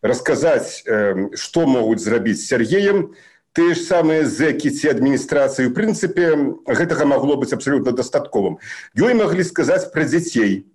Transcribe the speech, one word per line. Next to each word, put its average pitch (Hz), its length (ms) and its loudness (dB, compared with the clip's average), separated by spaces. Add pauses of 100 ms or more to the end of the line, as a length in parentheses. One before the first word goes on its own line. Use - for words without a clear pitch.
расказаць, 143 840 -2
э, 101 520 0
што - 280 -2
могуць 113 360 2
зрабіць 110 400 -2
з - 80 -12
Сергеем 185 640 0 (440)
тыя 170 160 4
ж 170 80 -4
самыя 160 440 2
зэкі 143 440 0
ці 147 240 0
адміністрацыі. 135 800 0
У - 20 -6
прынцыпе, 180 560 0 (400)
гэтага 151 400 0
магло 139 320 2
быць 123 160 -2
абсалютна 127 340 0
дастатковым. 117 680 -2 (320)
Ёй 226 240 2
маглі 180 260 0
сказаць 170 460 0
пра 156 160 -2
дзяцей. 120 680 0